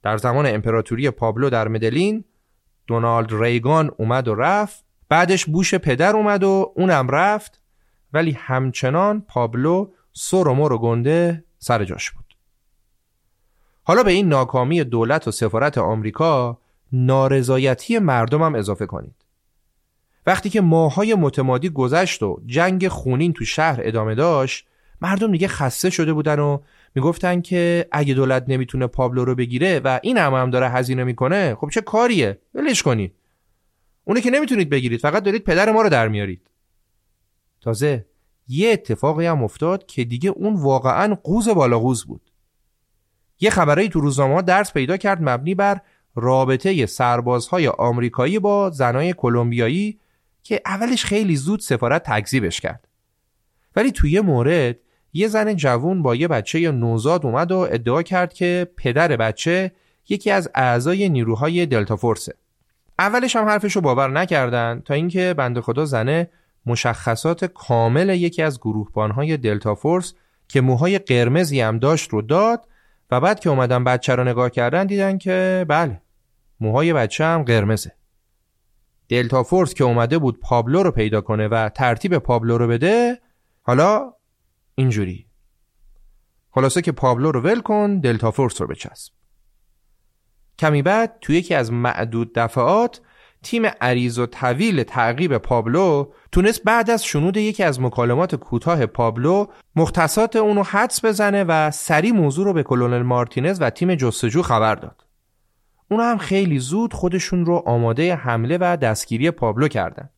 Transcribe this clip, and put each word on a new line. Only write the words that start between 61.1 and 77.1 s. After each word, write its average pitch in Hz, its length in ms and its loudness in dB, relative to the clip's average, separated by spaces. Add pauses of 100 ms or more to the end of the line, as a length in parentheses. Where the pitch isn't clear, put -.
دلتا 110 300 0
فورسه. - 380 -2 (640)
اولش 240 380 0
هم 214 120 2
حرفشو 208 320 0
باور 135 300 2
نکردن 123 720 -2
تا 143 100 -4
اینکه 180 440 -2
بنده 120 220 -2
خدا 139 240 -2
زنه 143 460 -2 (360)
مشخصات 120 760 -2
کامل 123 640 0
یکی 175 340 -2
از 143 180 -2
گروهبانهای 107 760 -2
دلتا 107 380 -2
فورس 175 400 -2 (340)
که 139 120 2
موهای 131 380 2
قرمزی 139 640 2
هم 110 180 0
داشت 147 320 0
رو 107 120 -2
داد 208 460 0 (420)
و 123 100 2
بعد 190 200 0
که 170 100 0
اومدن 123 340 2
بچه 123 300 0
رو 123 100 0
نگاه 123 260 0
کردن 131 360 0
دیدن 196 320 -2
که 185 500 0
بله، 147 340 0 (580)
موهای 127 320 2
بچه 135 320 0